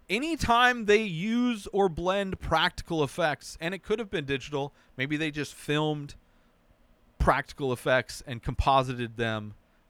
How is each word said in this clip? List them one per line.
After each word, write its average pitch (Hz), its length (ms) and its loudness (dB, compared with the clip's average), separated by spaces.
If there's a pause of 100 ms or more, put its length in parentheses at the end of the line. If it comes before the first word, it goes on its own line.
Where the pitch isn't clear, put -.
anytime 247 760 2
they 208 180 6
use 220 680 -2
or 196 180 4
blend 185 500 -2
practical 165 640 0
effects, 147 580 -2
and 175 140 -4
it 175 80 -12
could 220 160 -2
have 214 100 -8
been 160 160 -4
digital, 139 480 -4 (240)
maybe 139 180 -2
they 156 140 -2
just 147 240 -6
filmed 151 600 -2 (1040)
practical 139 520 2
effects 127 540 0
and 117 160 -8
composited 127 720 0
them, 110 380 -4 (360)